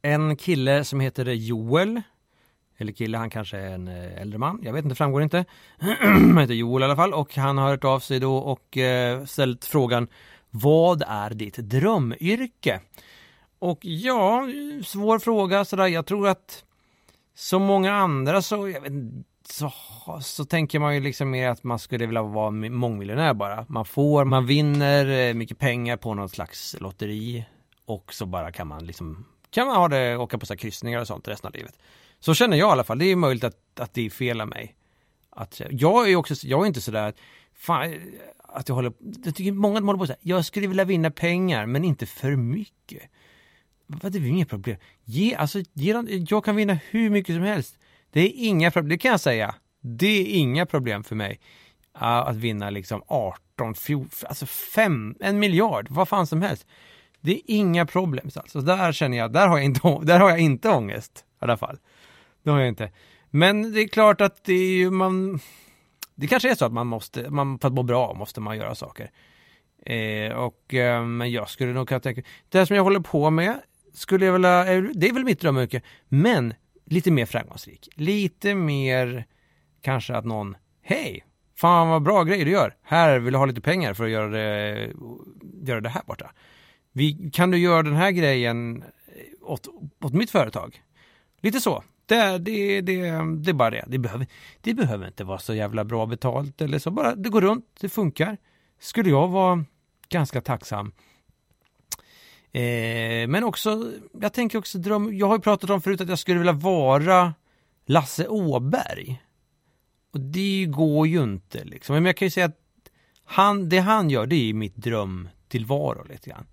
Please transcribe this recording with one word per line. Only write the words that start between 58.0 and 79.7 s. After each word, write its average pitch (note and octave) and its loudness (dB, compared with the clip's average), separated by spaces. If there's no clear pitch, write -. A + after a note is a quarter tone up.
alltså. - -10
Där F3+ 2
känner C3 0
jag, A2+ -2
där F#3+ 6
har E3+ 6
jag C#3 2
inte C#3 2
å-, D3+ 2
där E3+ 8
har G3 10
jag E3 4
inte D#3+ 4
ångest A2 -2
i - -6
alla A#2+ 2
fall. - -8
Det D3+ 2
har C#3+ 4
jag B2+ 2
inte. G#2+ -6
Men G#3 2
det G#3+ 2
är A3 2
klart G#3+ 6
att G3 0
det F#3 0
är F#3 2
ju, F#3 4
man... F#3+ 0
Det - -4
kanske B3 2
är A3 4
så B2+ 2
att A2+ -2
man A#2+ -2
måste, A#2+ -8
man, C#3 -2
för C#3 -2
att B2+ 0
må B2+ 0
bra B2 0
måste G#2 -12
man G#2+ -6
göra G#2+ -8
saker. - -14
Eh, A2 -4
och, A#2+ -8
eh, A#2+ 2
men A#2+ -4
jag A2+ -6
skulle B2 -4
nog B2+ -4
kunna C3 -2
tänka, A#2+ -6
det F#3 2
här F#3 8
som G3+ 0
jag G3 6
håller G3 4
på D#3 2
med F3+ 2
skulle F#3+ 0
jag F#3 6
vilja, F#3 6
är, F#3 4
det F3+ 4
är A#3+ 0
väl C4 -2
mitt G3+ 2
drömyrke, C3 0
men C#3 4
lite F3 0
mer B2+ 4
framgångsrik. - -10
Lite G3 -2
mer C3 -2